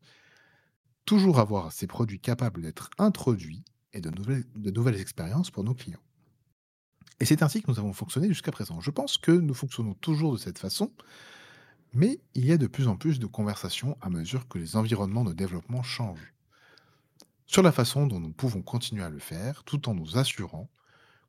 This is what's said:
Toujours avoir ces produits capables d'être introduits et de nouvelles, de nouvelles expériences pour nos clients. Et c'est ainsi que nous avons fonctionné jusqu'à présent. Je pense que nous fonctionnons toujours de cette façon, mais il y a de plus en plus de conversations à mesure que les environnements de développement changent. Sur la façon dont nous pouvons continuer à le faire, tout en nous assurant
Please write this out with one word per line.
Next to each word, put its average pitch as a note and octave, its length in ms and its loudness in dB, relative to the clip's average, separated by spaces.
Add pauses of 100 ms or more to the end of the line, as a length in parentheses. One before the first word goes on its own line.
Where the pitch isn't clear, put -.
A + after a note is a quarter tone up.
(1040)
Toujours F#3+ 340 6
avoir G2+ 340 2
ces - 120 -8
produits G2+ 360 -4
capables A2+ 400 -2
d'être - 360 -10
introduits G2 680 0 (280)
et G#2 100 -12
de D#2+ 80 -6
nouvelles, A2 360 -4 (100)
de G#2 160 -4
nouvelles A2 280 2
expériences F#2+ 520 -4
pour G2 140 -6
nos B2 100 -2
clients. - 240 -14 (1200)
Et B2+ 60 0
c'est D#3 180 4
ainsi G#3 180 2
que C#3 80 -4
nous A2+ 100 2
avons G#2 140 -2
fonctionné C#3+ 360 -2
jusqu'à - 220 -2
présent. E2+ 280 -8
Je A2+ 120 -6
pense C#4 260 -4
que - 140 4
nous E3 220 6
fonctionnons A#2 400 -4
toujours D#3 400 0
de G#2+ 40 0
cette F2+ 200 -8
façon, - 340 -2 (1000)
mais G#3 260 4 (140)
il B2+ 120 2
y D3+ 60 6
a E3+ 60 8
de C3+ 80 4
plus C3 220 0
en G2+ 80 2
plus C#3+ 240 0
de A2 80 -4
conversations G#2 720 -4
à F#2+ 80 -6
mesure F2+ 380 -4
que - 100 -8
les D#2+ 180 -4
environnements A2 480 0
de F2+ 100 -2
développement F#2 500 -4
changent. F#2 500 -8 (1120)
Sur - 160 4
la E3+ 100 10
façon C3+ 360 2
dont G2 120 -2
nous D#2+ 120 -6
pouvons G2 320 -2
continuer G#2+ 400 -4
à E2+ 80 -8
le C#2+ 80 -12
faire, G#2 460 -8
tout C#3+ 240 -4
en G#2+ 40 0
nous E2 240 -2
assurant G2 540 -2 (580)